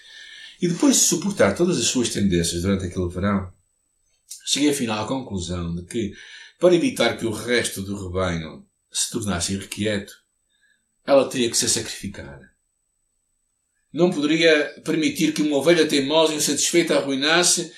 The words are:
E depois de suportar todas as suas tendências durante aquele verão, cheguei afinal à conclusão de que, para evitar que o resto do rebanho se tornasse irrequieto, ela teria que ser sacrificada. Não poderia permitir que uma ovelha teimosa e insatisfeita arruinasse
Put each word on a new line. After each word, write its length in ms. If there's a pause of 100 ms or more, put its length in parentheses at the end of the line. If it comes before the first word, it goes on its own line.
(600)
E 60
depois 280
de 60
suportar 540
todas 240
as 60
suas 240
tendências 520
durante 240
aquele 240
verão, 420 (920)
cheguei 240
afinal 340
à 40
conclusão 680
de 100
que, 280 (460)
para 160
evitar 420
que 80
o 60
resto 500
do 260
rebanho 560 (280)
se 180
tornasse 440
irrequieto, 600 (880)
ela 240
teria 220
que 80
ser 120
sacrificada. 880 (1300)
Não 200
poderia 720
permitir 500
que 80
uma 160
ovelha 300
teimosa 460
e 40
insatisfeita 600
arruinasse 800